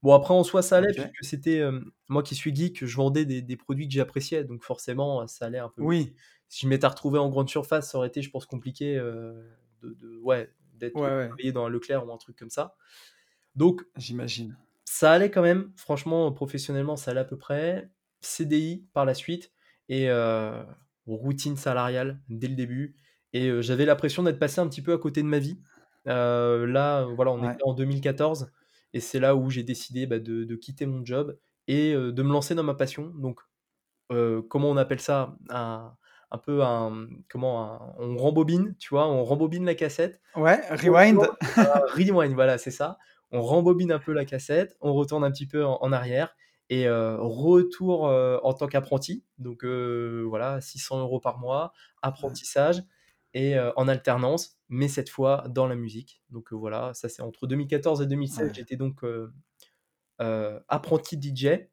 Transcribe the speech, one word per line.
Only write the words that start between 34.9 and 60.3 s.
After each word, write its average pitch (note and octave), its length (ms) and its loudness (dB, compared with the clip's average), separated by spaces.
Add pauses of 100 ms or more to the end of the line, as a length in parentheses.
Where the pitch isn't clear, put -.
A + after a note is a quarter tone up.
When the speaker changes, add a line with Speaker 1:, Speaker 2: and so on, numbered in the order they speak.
Speaker 1:
ça ? C3+ 360 -2 (120)
Un, A#2 460 -8 (360)
un A#2 80 -10
peu C#3+ 240 0
un, A#2 280 0
mmh, A2+ 380 -12
comment, B2 340 -4 (200)
un, A#2+ 160 -18
on A#2+ 180 -6
rembobine, D#3+ 600 2
tu - 100 -16
vois ? C#3+ 200 2
On C3+ 160 2
rembobine D#3 400 0
la E3+ 100 2
cassette. E3 460 -2 (140)
Speaker 2:
Ouais, E3 260 6 (240)
Speaker 1:
On F3 80 8
retourne, E3 60 10
Speaker 2:
rewind. G3+ 300 10 (120)
<laughs> - 220 0
Speaker 1:
heu, F#3 40 8 (280)
rewind, E3+ 400 4
voilà, C3 220 6
c'est B2+ 140 -8
ça. D#3 260 -4 (340)
On A#2+ 100 -2
rembobine F3 500 4
un D#3 80 2
peu D#3 140 -4
la D3 120 0
cassette, C#3+ 560 -2
on D3 120 0
retourne D3 300 0
un C#3 80 2
petit C#3 160 -8
peu D3 180 -2
en, C3+ 160 0
en C3 120 0
arrière B2+ 420 -2 (340)
et B2+ 180 2
heu, A2+ 320 0
retour, E3 880 2
heu, B2+ 340 2
en C3 100 2
tant C#3 140 -4
qu'apprenti. C#3 580 -2 (140)
Donc, B2 260 -12
heu, A#2+ 640 -4
voilà, B2 340 -4
six - 180 -14
cents C3+ 200 -6
euros B2+ 220 -2
par B2 180 -4
mois, C3+ 340 -4 (460)
Speaker 2:
Ouais. C3+ 180 -6
Speaker 1:
apprentissage E3+ 460 2 (500)
et C3+ 240 2
heu, A#2+ 200 2
en C3 120 2
alternance, B2+ 680 0 (100)
mais C3 200 0
cette C#3 200 -6
fois C#3 400 2
dans C3 180 0
la B2 80 -4
musique. A#2 540 -12
Donc, A#2 240 -14
heu, - 40 -8
voilà, A2 360 -6
ça, A#2+ 160 -8
c'est - 140 -14
entre A#2 240 -10
deux C3 100 -2
mille C#3+ 100 -2
quatorze D3 340 0
et C#3 60 0
deux C#3 100 0
mille C#3 140 -2
seize, D3 200 -4
Speaker 2:
Ouais. - 40 -14
Speaker 1:
j'étais B2+ 220 -10
donc, C3+ 260 -6
heu, A#2 300 -8 (880)
heu, A2 380 -4 (100)